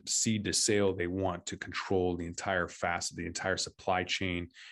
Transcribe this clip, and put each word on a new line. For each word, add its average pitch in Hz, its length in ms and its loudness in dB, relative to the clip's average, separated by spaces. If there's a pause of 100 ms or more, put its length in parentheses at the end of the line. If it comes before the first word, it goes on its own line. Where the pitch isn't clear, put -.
seed 110 340 2
to 90 80 0
sale. 101 420 4
They 87 140 -2
want 90 380 -2
to - 100 -6
control 90 600 0
the 85 80 -4
entire 87 420 0
facet, - 480 -4
the 87 100 -6
entire 90 300 0
supply 92 480 0
chain 90 460 -2 (220)